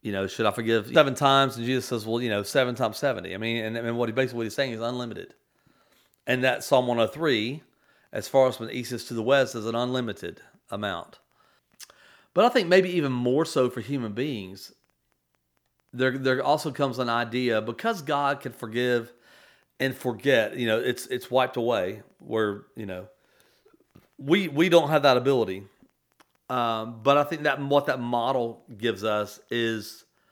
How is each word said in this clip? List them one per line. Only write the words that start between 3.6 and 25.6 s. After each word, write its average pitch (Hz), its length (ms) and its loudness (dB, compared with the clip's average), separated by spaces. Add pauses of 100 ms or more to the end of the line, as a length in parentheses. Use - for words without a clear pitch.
and, 110 120 -6
and 117 200 -4
what 120 120 0
he 110 40 -6
basically, 120 260 -2
what 117 80 -2
he's 101 80 -8
saying 135 180 -2
is 110 80 -8
unlimited. 120 540 -8 (920)
And 123 160 2
that 131 220 2
Psalm 127 240 4
one 120 100 2
oh 113 80 6
three, 139 560 -2 (500)
"As - 140 -8
far 131 220 6
as 123 80 -4
from 113 100 -8
the 110 100 -6
east 120 140 -6
is 117 140 -8
to - 100 -10
the 113 80 -2
west," 131 320 2
is 110 120 -6
an 113 100 -4
unlimited 120 640 -4 (300)
amount. 101 500 -8 (1120)
But 180 100 4
I 240 40 6
think 240 180 2
maybe 185 240 6
even 151 220 0
more 123 320 2
so 131 260 2
for 123 100 -8
human 113 340 -6
beings, 104 580 -8 (1200)
there, 127 260 0
there 131 240 0
also 147 300 0
comes 131 260 -2
an 123 100 -2
idea, 117 540 0
because 165 400 -6
God 143 380 -2
can 123 120 -10
forgive 120 600 -2 (640)
and 127 180 -2
forget, 117 600 0
you 120 100 -2
know, 113 140 2
it's, 127 260 -4
it's 127 240 -6
wiped 127 260 0
away, 107 460 -2 (160)
where, 107 460 -4 (100)
you 110 120 -10
know, 92 200 -10 (1120)
we, 170 300 2
we 151 200 2
don't 165 200 8
have 151 140 4
that 135 160 8
ability. 117 440 0 (840)